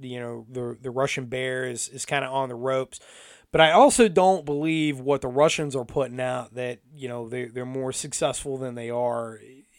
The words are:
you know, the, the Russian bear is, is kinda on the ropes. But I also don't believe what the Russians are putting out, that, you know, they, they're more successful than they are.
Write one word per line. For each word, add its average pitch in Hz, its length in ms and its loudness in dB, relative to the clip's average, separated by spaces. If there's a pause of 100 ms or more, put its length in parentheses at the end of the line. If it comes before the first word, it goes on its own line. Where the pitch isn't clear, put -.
you 123 200 -10
know, 117 280 -10
the, 123 320 -8
the 127 120 -8
Russian 131 340 -2
bear 127 400 -4
is, 120 220 -8
is 131 180 -12
kinda 135 220 -2
on 135 220 -2
the 123 40 -10
ropes. 131 460 -4 (520)
But - 80 6
I 156 120 8
also 240 340 8
don't 185 380 4
believe 147 560 -2
what 135 220 0
the 135 60 -4
Russians 147 460 2
are 127 100 -4
putting 123 360 -4
out, 127 340 -6
that, 123 240 -8 (160)
you 135 140 -10
know, 120 200 -10
they, 123 180 -6
they're 123 200 -8
more 131 240 -6
successful 139 680 -4
than 127 200 -8
they 117 140 -8
are. 117 500 -4 (380)